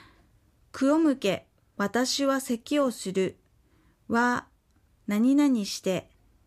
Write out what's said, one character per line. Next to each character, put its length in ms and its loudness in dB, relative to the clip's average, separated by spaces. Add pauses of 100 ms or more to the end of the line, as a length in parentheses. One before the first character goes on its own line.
(720)
ク 220 2
オ 40 4
ム 200 2
ケ、 300 -4 (280)
私 500 -2
は 140 0
咳 400 -2
を 120 0
す 200 -8
る。 260 -2 (680)
は、 400 0 (600)
何 280 2
々 300 2
し 160 -10
て。 280 -4 (380)